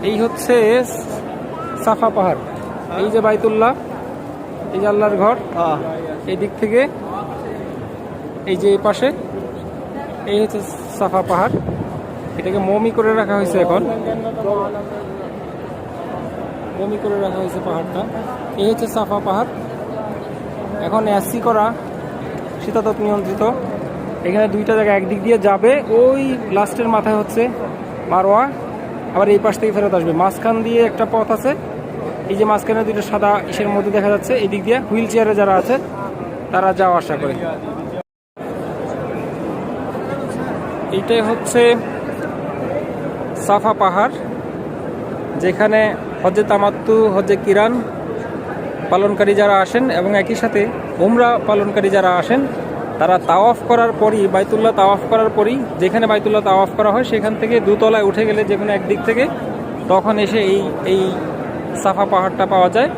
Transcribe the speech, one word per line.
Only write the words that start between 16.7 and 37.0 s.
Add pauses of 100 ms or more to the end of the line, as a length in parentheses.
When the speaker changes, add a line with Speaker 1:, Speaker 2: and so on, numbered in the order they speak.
Speaker 1:
মমি
করে
রাখা
হয়েছে
পাহাড়টা। (600)
এই
হচ্ছে
সাফা (100)
পাহাড়। (1400)
এখন (160)
এসি
করা, (960)
শীতাতপ
নিয়ন্ত্রিত। (840)
এখানে (100)
দুইটা
জায়গা,
একদিক
দিয়ে (100)
যাবে, (280)
ওই (360)
লাস্টের
মাথায়
হচ্ছে (720)
মারোয়া, (720)
আবার
এই
পাশ
থেকে
ফেরত
আসবে।
মাঝখান (120)
দিয়ে
একটা
পথ
আছে, (800)
এই
যে
মাঝখানে
দুইটা
সাদা (200)
ইসের
মধ্যে
দেখা
যাচ্ছে, (100)
এই
দিক
দিয়ে (120)
হুইল
চেয়ারে
যারা
আছে (800)
তারা (100)
যাওয়া